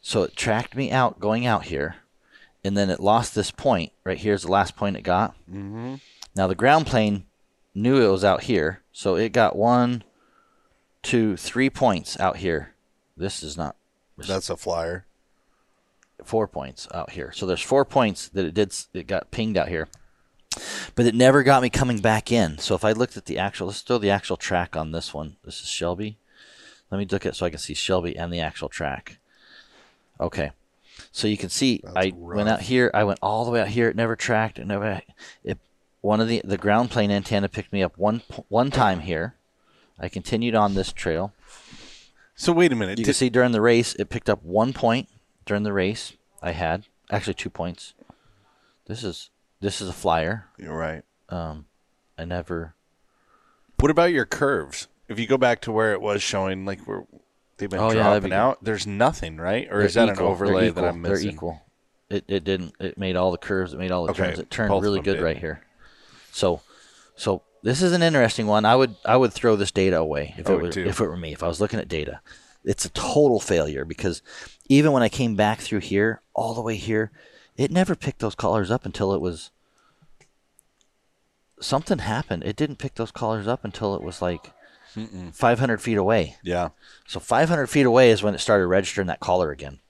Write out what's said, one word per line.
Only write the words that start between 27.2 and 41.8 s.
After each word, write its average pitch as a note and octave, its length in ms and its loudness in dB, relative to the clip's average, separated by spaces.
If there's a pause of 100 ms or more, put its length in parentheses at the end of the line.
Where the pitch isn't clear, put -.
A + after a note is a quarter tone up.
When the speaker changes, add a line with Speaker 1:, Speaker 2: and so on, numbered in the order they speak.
Speaker 1:
at - 100 -4
so F#2 100 -4
I F2 40 -2
can D2+ 100 -10
see - 140 -10
Shelby F2 420 -2
and E2+ 160 -8
the F2 80 -4
actual D#2 300 -6
track. - 480 -8 (1000)
Okay. D#2 320 -4 (600)
So - 160 -4
you G#2+ 100 2
can F#2 120 -8
see B2 340 0
Speaker 2:
That's F2+ 140 -6
Speaker 1:
I F#2+ 180 2
went G#2 320 -4
Speaker 2:
rough. - 0 -
Speaker 1:
out A2 140 0
here. B2 320 2
I G#2+ 100 4
went G2+ 180 0
all G#2+ 220 -2
the A#2+ 80 -2
way A#2 100 2
out G#2 60 0
here. A2+ 220 2
It - 80 -4
never A2+ 180 0
tracked. A2 440 -2
It C2 80 -12
never. G2+ 340 -4 (420)
It, - 140 -6 (440)
one G#2+ 200 2
of A2+ 80 2
the, A#2 160 0
the G2 120 -2
ground A2 340 2
plane G#2 200 2
antenna G2+ 380 0
picked - 240 -8
me G2 100 0
up - 140 -2
one G#2+ 240 0
p-, - 260 -16
one A#2+ 240 2
time G#2 300 2
here. E2+ 340 -6 (640)
I F#2 80 -10
continued A2+ 480 -2
on G2+ 200 4
this F#2+ 180 -2
trail. F2+ 400 -4 (1000)